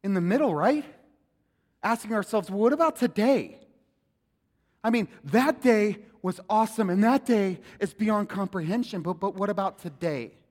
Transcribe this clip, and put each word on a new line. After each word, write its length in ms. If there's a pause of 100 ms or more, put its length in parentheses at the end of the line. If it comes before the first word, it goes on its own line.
In 120
the 60
middle, 320
right? 320 (1000)
Asking 300
ourselves, 340
"Well, 120
what 120
about 220
today?" 640 (1300)
I 60
mean, 180 (160)
that 360
day 380 (240)
was 160 (100)
awesome, 420
and 120
that 240
day 320 (220)
is 120
beyond 360
comprehension, 760
but, 120
but 200
what 160
about 300
today? 540 (160)